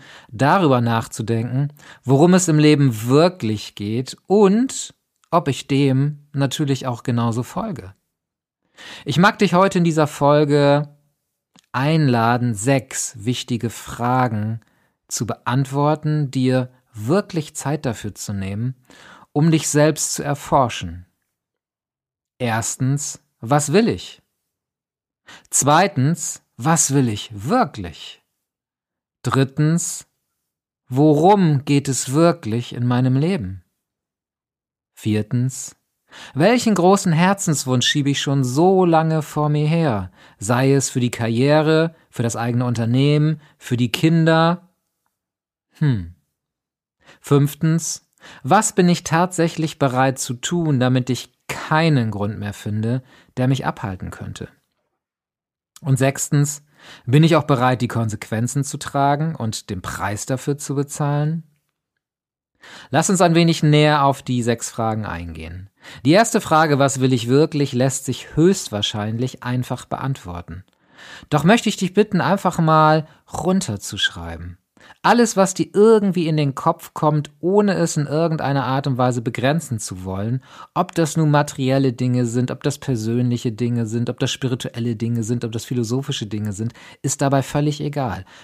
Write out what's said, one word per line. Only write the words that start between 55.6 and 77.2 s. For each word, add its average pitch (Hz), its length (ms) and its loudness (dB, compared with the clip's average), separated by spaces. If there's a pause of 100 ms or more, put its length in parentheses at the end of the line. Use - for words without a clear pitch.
Und 135 160 0
sechstens, 139 680 0 (420)
bin 147 160 6
ich 165 140 6
auch 147 80 2
bereit, 127 380 2
die 120 60 0
Konsequenzen 113 760 -4
zu - 140 -10
tragen 143 580 -2
und - 340 -8
den 92 100 -8
Preis 101 460 -8
dafür 139 320 -4
zu - 160 -8
bezahlen? 147 680 -4 (1500)
Lass 151 180 2
uns 190 120 2
ein 170 160 4
wenig 165 260 2
näher 151 400 4
auf 139 180 2
die 123 220 -2
sechs 117 260 -2
Fragen 110 380 -4
eingehen. 85 640 -12 (340)
Die 131 60 4
erste 214 300 4
Frage, 156 400 2
was 135 180 0
will 131 140 2
ich 117 160 0
wirklich, 143 440 2
lässt 127 320 -2
sich - 300 -10
höchstwahrscheinlich 113 1080 -2
einfach 123 400 -6
beantworten. 90 800 -8 (640)
Doch 147 140 2
möchte 220 240 4
ich 196 80 -2
dich 180 180 -4
bitten, 202 260 2
einfach 170 380 0
mal 156 480 4 (260)
runterzuschreiben. 90 1300 -4 (440)
Alles, 226 340 4
was 190 180 2
dir 156 180 -2
irgendwie 196 540 4
in 156 100 0
den 143 200 0
Kopf - 380 -4
kommt, 151 440 0